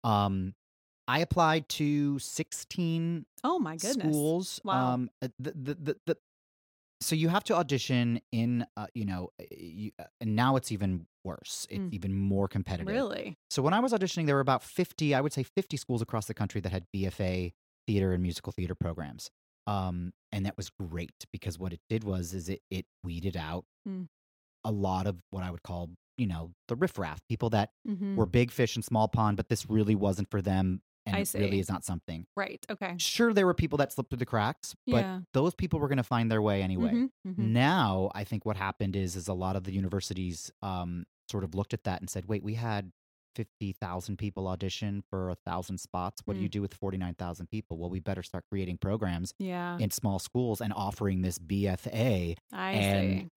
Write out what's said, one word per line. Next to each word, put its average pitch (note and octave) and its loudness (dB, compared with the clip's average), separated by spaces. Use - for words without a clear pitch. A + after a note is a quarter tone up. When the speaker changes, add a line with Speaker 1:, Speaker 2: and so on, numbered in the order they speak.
Speaker 1:
Um, G2+ 2
I B2+ 2
applied D#3+ 4
to D3 0
sixteen E3 -2
Speaker 2:
Oh F4 2
my E3 -4
goodness. G3+ 0
Speaker 1:
schools. D#3 2
Speaker 2:
Wow. C3 2
Speaker 1:
Um, B2+ 0
uh, C3 -4
the, B2+ -4
the, C#3 -6
the, D3 -2
the, E3 2
so - 0
you D#3+ 4
have F#3+ 2
to G#3+ 4
audition B2+ 2
in, A#2 2
uh, G2+ -6
you A2+ -2
know, F2+ -2
uh, - -14
you, F2+ -10
uh, - -14
and A2 0
now B2+ 6
it's B2+ 0
even F#2+ 0
worse. - -8
It's G3+ -4
Speaker 2:
Mm. F#3 -4
Speaker 1:
even G2 -2
more G2 4
competitive. F2+ -2
Speaker 2:
Really? G#3 -4
Speaker 1:
So C#3+ 0
when D3+ 4
I G#3 4
was B3 2
auditioning, F#3 0
there C#3+ 4
were C#3 4
about C3 2
fifty, E3 0
I C3 4
would D3 0
say C3+ -2
fifty - -2
schools A#2+ -2
across A2 -2
the A2 -8
country G#2+ -2
that F#2 -2
had F#2 -2
B F#2+ -2
F F#2 -4
A F2+ 0
theater F#2+ 4
and F2+ 2
musical F2 -2
theater F2+ -4
programs. D#2 -6
Um, F#2 -2
and G2+ -2
that G2 -4
was G2+ -8
great, E2+ -8
because E2+ -8
what F2+ -6
it E2+ -12
did A2+ 0
was, F2+ -2
is F2+ -6
it, F#2+ -6
it F#2 -6
weeded F2 -4
out E2 -6
Speaker 2:
Mm. F#3 -8
Speaker 1:
a A2 -2
lot F#2+ 0
of F#2+ -2
what F#2 -6
I F2+ -4
would E2+ -12
call, F2 -8
you A#2+ 0
know, E2+ -4
the A#2+ -2
riffraff, G2+ -4
people A#2 0
that G#2+ 2
Speaker 2:
Mm-hmm. G3 -4
Speaker 1:
were A2 4
big A#2+ 4
fish - 0
in A2+ 0
small A2 4
pond, G#2+ 4
but G#2 -4
this - -2
really G#2+ 6
wasn't G2 2
for G2+ 0
them. F#2+ 2
And G2 0
Speaker 2:
I - 2
Speaker 1:
it - -2
really G2+ 2
Speaker 2:
see. - 4
Speaker 1:
is F#3+ -2
not - -4
something. E2 -6
Speaker 2:
Right. - -6
Okay. F#3+ -6
Speaker 1:
Sure, A3+ 4
there G3 8
were F3+ 6
people D3+ 2
that C#3+ 4
slipped - -4
through C3 -4
the B2 0
cracks, A2+ 0
but B3 4
Speaker 2:
Yeah. F#3 -4
Speaker 1:
those D3+ 4
people E3 0
were D3 2
gonna C3+ 4
find A#2 2
their A2 4
way G2+ 4
anyway. F#2+ 2
Speaker 2:
Mm-hmm, A#3+ 0
mm-hmm. A2+ 0
Speaker 1:
Now, A#2 4
I G2+ -6
think G#2+ -6
what G#2+ 0
happened G2 -2
is, F#2 -2
is F2+ -4
a G2 0
lot F#2 0
of F#2+ -2
the F#2 -6
universities, F#2 -4
um, F2 -6
sort G2 -2
of E2 -10
looked G2+ 0
at - -8
that F#2 -2
and F#2+ -10
said, F2+ -6
"Wait, G2+ -2
we G#2+ -4
had G#2+ -4
fifty G#2 -6
thousand F#2 -6
people F#2+ -4
audition G2 -4
for F#2 -4
a F2+ -4
thousand F2+ -4
spots. F2+ -6
What G2+ -4
do F#2+ -4
you G2 -2
Speaker 2:
Mm. - -4
Speaker 1:
do G#2 -2
with G2 -4
forty-nine F#2 -4
thousand F2 -8
people? G#2+ -6
Well, F2 -6
we F#2 -4
better F#2 -4
start - -8
creating F2+ -2
programs F#2+ -2
Speaker 2:
Yeah. F3 -4
Speaker 1:
in G#2 0
small G2 0
schools A#2+ 0
and G#2+ -2
offering G2 0
this F2+ 0
B G2 0
F F#2 -2
A F#2 2
Speaker 2:
I - -6
Speaker 1:
and G2 2
Speaker 2:
see. F#2+ -10